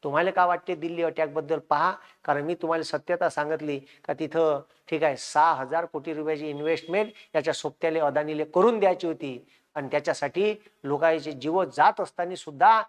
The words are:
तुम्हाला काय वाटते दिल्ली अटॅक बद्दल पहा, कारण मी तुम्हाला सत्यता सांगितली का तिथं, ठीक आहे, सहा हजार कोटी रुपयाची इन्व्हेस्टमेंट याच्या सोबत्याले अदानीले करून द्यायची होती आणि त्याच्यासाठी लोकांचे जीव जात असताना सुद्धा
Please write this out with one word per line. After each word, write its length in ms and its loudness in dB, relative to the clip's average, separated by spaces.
तुम्हाला 280 2
काय 160 4
वाटते 280 -2
दिल्ली 280 -4
अटॅक 260 -2
बद्दल 300 -4
पहा, 340 0
कारण 180 0
मी 120 -2
तुम्हाला 280 -2
सत्यता 460 -2
सांगितली 500 -4
का 340 -10
तिथं, 480 0
ठीक 140 -2
आहे, 140 0
सहा 360 2
हजार 320 -2
कोटी 280 -8
रुपयाची 360 -4
इन्व्हेस्टमेंट 640 -2
याच्या 180 0
सोबत्याले 460 -2
अदानीले 440 0
करून 360 2
द्यायची 280 2
होती 380 -6
आणि 160 -6
त्याच्यासाठी 640 0
लोकांचे 480 0
जीव 320 -2
जात 380 2
असताना 340 -6
सुद्धा 540 4